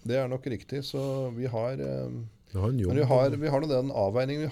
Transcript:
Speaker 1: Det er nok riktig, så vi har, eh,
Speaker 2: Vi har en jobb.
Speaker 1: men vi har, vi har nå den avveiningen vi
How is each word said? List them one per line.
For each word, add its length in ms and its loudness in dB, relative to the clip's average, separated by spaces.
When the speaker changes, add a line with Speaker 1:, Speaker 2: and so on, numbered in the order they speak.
Speaker 1:
Det 120 0
er 100 0
nok 160 -6
riktig, 400 -6
så 520 -4
vi 120 -4
har, 260 -2
eh, 360 -4
Speaker 2:
Vi 80 -2
har 100 2
en 100 0
jobb. 80 2
Speaker 1:
men 100 4
vi 80 6
har, 240 6
vi 180 -2
har 140 2
nå 80 -2
den 220 2
avveiningen 500 0
vi 100 -2